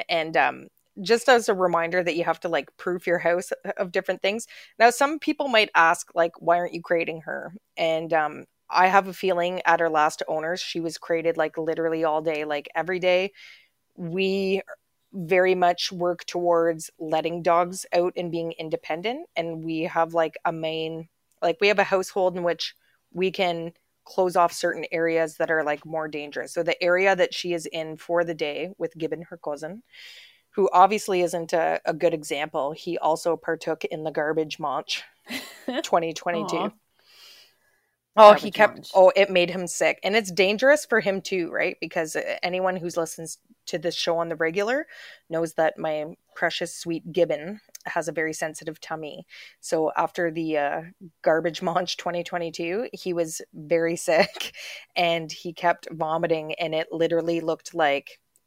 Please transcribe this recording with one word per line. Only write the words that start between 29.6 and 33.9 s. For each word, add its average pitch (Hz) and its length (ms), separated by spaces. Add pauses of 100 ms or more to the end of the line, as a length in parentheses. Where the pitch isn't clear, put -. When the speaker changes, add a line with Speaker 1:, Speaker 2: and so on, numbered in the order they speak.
Speaker 1:
who 190 220
obviously 190 480
isn't 170 320
a, 165 320
a 170 80
good 165 220
example, 151 560
he 165 260
also 165 400
partook 160 480
in 156 180